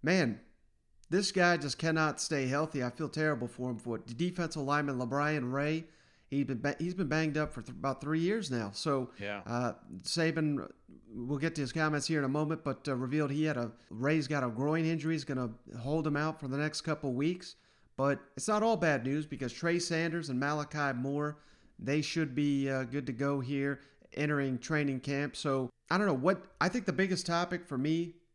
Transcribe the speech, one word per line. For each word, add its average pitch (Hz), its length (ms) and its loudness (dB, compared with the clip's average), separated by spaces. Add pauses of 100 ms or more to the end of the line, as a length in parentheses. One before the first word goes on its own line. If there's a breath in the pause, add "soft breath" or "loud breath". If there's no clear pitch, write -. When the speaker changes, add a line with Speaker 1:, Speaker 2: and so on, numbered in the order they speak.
Speaker 1:
man, 151 380 2 (680)
this 196 220 2
guy 175 240 6
just 143 220 -4
cannot 160 420 2
stay 139 280 0
healthy. 143 360 0
I 123 60 0
feel 151 180 -6
terrible 147 400 0
for 123 240 -6
him. 113 60 -6
For 117 280 -4
the 117 80 -12
defensive 165 500 -2
lineman, 143 360 2
LaBryan 135 540 0
Ray, 151 320 0 (440 soft breath)
he's 139 160 2
been 127 140 -2
ba-, 143 200 0
he's 175 140 -2
been 180 140 0
banged 151 300 2
up 151 140 0
for 123 120 -10
th-, - 120 -12
about 135 240 -2
three 156 200 2
years 185 320 0
now. 113 200 0
So, 135 380 0 (100)
Speaker 2:
Yeah. 101 280 -6
Speaker 1:
uh, 120 260 -2 (300)
Saban, 156 680 0 (420)
we'll 123 280 -4
get 160 160 0
to 151 60 -2
his 127 120 -4
comments 151 340 2
here 160 120 2
in 139 60 2
a 135 40 2
moment, 151 340 0
but, 135 240 -4
uh, 135 80 0
revealed 135 360 0
he 151 140 2
had 151 120 0
a, 120 140 -2 (180 loud breath)
Ray's 139 400 2
got 147 140 0
a 123 60 0
groin 147 360 2
injury. 160 300 0
He's 143 100 -4
gonna 127 240 -2 (300)
hold 147 280 0
him 147 80 2
out 156 240 0
for 147 80 -8
the 131 100 -2
next 151 240 -2
couple 147 320 -2
weeks. 160 420 -2 (420 soft breath)
But 139 220 4 (180)
it's 127 100 -4
not 214 160 4
all 226 140 4
bad 147 260 4
news 143 220 0
because 127 260 -6
Trey 170 280 0
Sanders 165 500 0
and 127 100 0
Malachi 147 580 -2
Moore, 143 420 -2 (400 soft breath)
they 139 220 0
should 147 340 0
be, 139 340 2
uh, 131 140 0
good 127 240 -4
to 143 40 -4
go 139 300 0
here 139 400 -2 (320 loud breath)
entering 139 460 0
training 143 420 0
camp. 139 340 -2
So 135 340 0 (220)
I 170 60 4
don't 208 100 4
know 170 60 4
what, 143 300 2 (180)
I 165 80 4
think 233 160 -2
the 185 80 0
biggest 180 320 0
topic 175 400 -2
for 139 120 -6
me 160 360 0 (220)